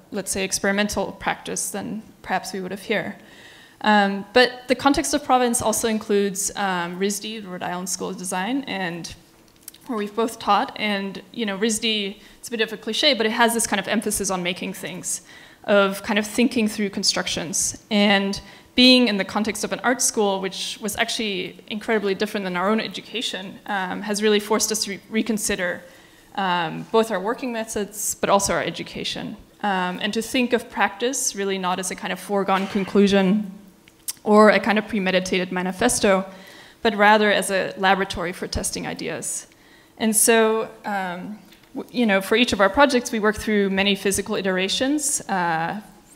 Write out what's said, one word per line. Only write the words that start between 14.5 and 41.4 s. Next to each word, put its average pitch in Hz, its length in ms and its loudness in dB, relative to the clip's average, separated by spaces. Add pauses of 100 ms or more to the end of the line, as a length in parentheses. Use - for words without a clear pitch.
things, - 500 -8 (400)
of 196 400 4
kind 208 160 0
of 214 80 0
thinking 233 400 0
through 208 240 -2
constructions. - 1000 -4
And 202 520 4 (340)
being 254 340 8
in 208 80 0
the 190 80 0
context 214 400 -4
of 190 80 -6
an 185 80 -4
art 254 200 0
school, 196 400 0
which - 400 -8
was 208 180 -6
actually 202 680 -4
incredibly 208 480 -2
different 208 300 -4
than 180 120 -4
our 180 120 0
own 220 100 2
education, 190 880 -8
um, 190 360 -4
has 208 200 -4
really 214 160 6
forced 208 320 0
us 214 140 -2
to 208 80 -8
re-, 180 80 -12 (100)
reconsider, 208 720 -2 (540)
um, 170 560 -2
both 220 180 2
our 196 80 -2
working 233 340 -4
methods, 220 640 -6
but - 160 -2
also 196 220 2
our 170 100 0
education. - 760 -8 (280)
Um, 185 360 -2
and 208 140 -4
to 226 80 -2
think 240 300 -2
of 233 180 0
practice 233 640 -2
really 196 240 -2
not 185 220 -2
as 185 100 -6
a 190 60 -8
kind - 160 -6
of 185 80 -8
foregone 196 480 0
conclusion 202 840 4 (720)
or 214 280 10
a 196 100 6
kind 214 180 2
of 214 80 0
premeditated 185 640 0
manifesto, 185 760 2 (580)
but 220 120 2
rather 208 380 6
as 190 180 0
a 185 280 -2
laboratory 190 540 0
for - 140 -10
testing - 400 -4
ideas. 165 600 -8 (480)
And 220 180 0
so, 220 560 4 (140)
um, 190 560 -6 (340)